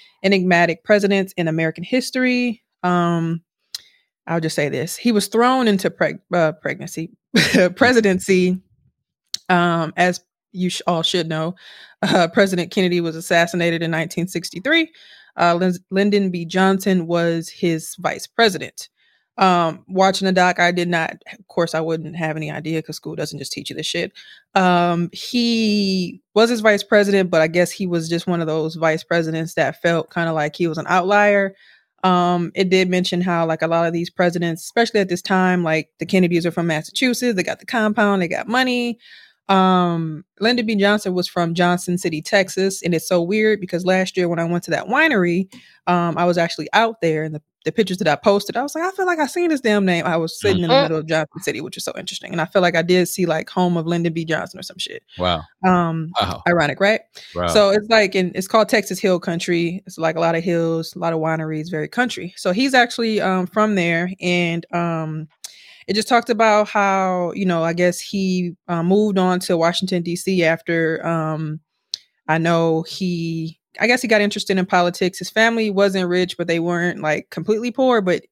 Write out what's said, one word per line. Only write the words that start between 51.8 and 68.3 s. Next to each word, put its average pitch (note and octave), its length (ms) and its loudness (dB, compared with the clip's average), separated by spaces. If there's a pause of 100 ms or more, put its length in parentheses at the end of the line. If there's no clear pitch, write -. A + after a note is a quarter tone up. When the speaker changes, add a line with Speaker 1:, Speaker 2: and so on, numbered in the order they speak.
Speaker 1:
so - 140 -6
interesting, - 340 -12
and E3+ 80 -2
I D#3+ 60 -2
feel F#3+ 160 0
like F3 140 2
I E3 60 2
did F3 260 2
see, F3+ 180 -2
like, D#3+ 240 -2
home F3+ 260 0
of E3 100 -4
Lyndon E3+ 280 0
B E3 100 -6
Johnson - 360 -6
or - 20 -14
some - 160 -16
shit. - 240 -10 (160)
Speaker 3:
Wow. F2+ 240 0 (240)
Speaker 1:
Um, E3+ 520 0
Speaker 3:
Wow. - 300 -2
Speaker 1:
ironic, D#3+ 320 0
right? G3+ 200 2 (340)
Speaker 3:
Wow. F2 140 -2
Speaker 1:
So G3+ 220 4
it's G#3 200 0
like, G#3+ 240 4
in, F#3 220 0
it's F#3+ 120 -4
called G#3+ 220 4
Texas G3 300 0
Hill F#3 180 2
Country. E3+ 640 -2
It's, - 140 -18
like, D#3+ 180 -2
a D#3+ 40 -2
lot E3 160 2
of E3 80 -2
hills, E3 500 -2
a - 60 -12
lot E3+ 120 -2
of D#3+ 60 -2
wineries, D#3+ 520 -4
very D#3 180 -4
country. A#3+ 480 -4
So F#3 160 -2
he's C4 200 0
actually, A#3 480 0
um, F#3 280 0
from G#3+ 260 0
there, E3+ 360 0 (100)
and, F3 520 0
um, D#3+ 540 -4 (600)
it G#3 80 -2
just G#3+ 140 -2
talked A#3+ 220 2
about G#3+ 380 4
how, F#3+ 640 0
you G3 100 -4
know, E3+ 200 0
I E3 100 0
guess F3+ 260 0
he, F#3 540 -2 (140)